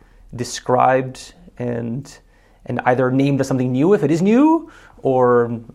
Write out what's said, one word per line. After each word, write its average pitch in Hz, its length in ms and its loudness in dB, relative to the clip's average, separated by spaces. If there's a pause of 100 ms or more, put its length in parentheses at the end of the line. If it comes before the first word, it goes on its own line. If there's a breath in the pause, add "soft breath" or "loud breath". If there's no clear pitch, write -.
(340 soft breath)
described 127 1000 -2 (240)
and, 120 600 -8 (480 soft breath)
and 123 200 -6
either 127 260 2
named 139 280 0
as 131 60 -4
something 127 240 -2
new 143 240 0
if 147 80 0
it 143 80 0
is 160 120 0
new, 302 480 2 (320 loud breath)
or 123 580 2 (140)